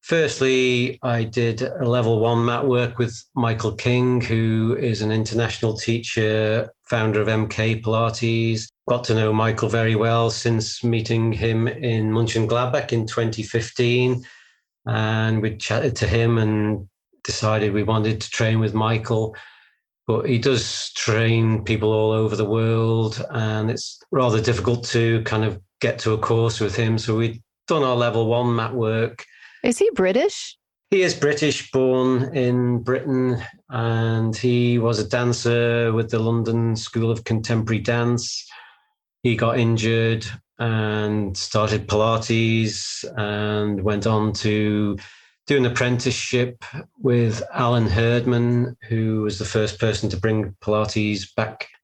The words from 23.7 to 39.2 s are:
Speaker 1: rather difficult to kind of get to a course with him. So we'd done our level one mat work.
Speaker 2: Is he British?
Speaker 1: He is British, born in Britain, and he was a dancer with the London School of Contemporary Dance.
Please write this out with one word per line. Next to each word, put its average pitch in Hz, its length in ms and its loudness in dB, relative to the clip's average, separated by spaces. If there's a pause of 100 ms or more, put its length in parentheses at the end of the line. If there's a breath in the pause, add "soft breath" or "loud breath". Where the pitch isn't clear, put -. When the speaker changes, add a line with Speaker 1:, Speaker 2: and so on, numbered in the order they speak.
Speaker 1:
rather 120 280 2
difficult 120 440 0
to 113 400 2
kind 107 180 0
of 101 180 -2 (200)
get 117 180 0
to 110 140 0
a 107 60 0
course 113 420 0
with 98 160 -2
him. 113 220 2
So 110 180 -2
we'd 113 260 -2 (240)
done 156 160 2
our 127 140 2
level 113 320 2
one 120 260 2
mat 113 180 -2
work. 113 520 -2 (400 loud breath)
Speaker 2:
Is 247 120 2
he 427 180 2
British? 226 600 0 (340)
Speaker 1:
He 190 120 4
is 170 140 0
British, 147 560 -2
born 127 640 2
in 123 420 2
Britain, 127 640 -2 (280 loud breath)
and 113 640 0
he 120 420 2
was 117 220 0
a 101 80 -4
dancer 120 840 0
with 113 180 0
the 113 100 0
London 113 560 0
School 113 340 -2
of 110 140 -4
Contemporary 113 560 0
Dance. 120 680 -2 (760 loud breath)